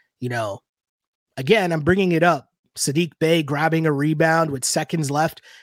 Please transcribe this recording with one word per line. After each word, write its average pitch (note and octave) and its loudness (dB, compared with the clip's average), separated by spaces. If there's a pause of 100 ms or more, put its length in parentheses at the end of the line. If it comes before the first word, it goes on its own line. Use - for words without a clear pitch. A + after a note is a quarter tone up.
(200)
you B2 -6
know, A2 -6 (720)
again, F3 0
I'm D#3+ -2
bringing F3+ 2
it D#3+ 2
up, E3 0 (260)
Saddiq D3+ -2
Bey D#3+ 2
grabbing D#3+ 0
a D#3 2
rebound D#3+ 2
with C3+ -6
seconds D#3 -2
left D#3 -2 (200)